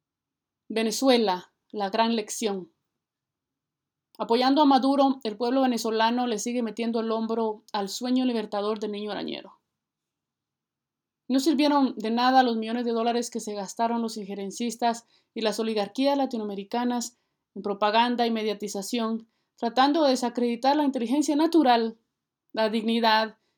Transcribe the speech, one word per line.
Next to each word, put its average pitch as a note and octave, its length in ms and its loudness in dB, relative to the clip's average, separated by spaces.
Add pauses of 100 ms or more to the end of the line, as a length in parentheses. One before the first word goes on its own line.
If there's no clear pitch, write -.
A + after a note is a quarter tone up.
(680)
Venezuela, A3 840 2 (200)
la G3+ 180 -4
gran A3+ 260 0
lección. G#3 560 -6 (1500)
Apoyando B3+ 420 2
a D4+ 40 6
Maduro, C4+ 580 4
el G#3 140 -6
pueblo B3 260 0
venezolano A#3 640 0
le A3+ 100 -2
sigue A#3+ 240 -4
metiendo A3+ 380 -4
el A3+ 120 -2
hombro A3+ 520 -4 (100)
al G3 160 -4
sueño B3+ 360 0
libertador G#3+ 540 -2
del G#3+ 120 -6
niño G#3 200 -8
arañero. E3+ 460 -10 (1700)
No C4 120 2
sirvieron C#4+ 580 2
de G#3+ 120 -4
nada B3+ 320 4
los A#3+ 140 2
millones A3+ 300 -4
de A#3 60 -2
dólares A#3 380 0
que A3+ 120 -8
se G#3 120 -10
gastaron A#3 480 -4
los A3+ 160 -6
injerencistas G#3+ 880 -4 (280)
y A3+ 80 -6
las G#3+ 180 -2
oligarquías A3+ 580 0
latinoamericanas A#3 1000 -4 (360)
en G3+ 80 -12
propaganda G#3+ 640 0
y A#3 60 0
mediatización, A3 960 -4 (280)
tratando C4+ 480 2
de C#4 80 6
desacreditar A#3+ 640 0
la D4+ 80 2
inteligencia C#4 520 0
natural, C4 640 4 (560)
la A3 160 0
dignidad A3 680 2 (200)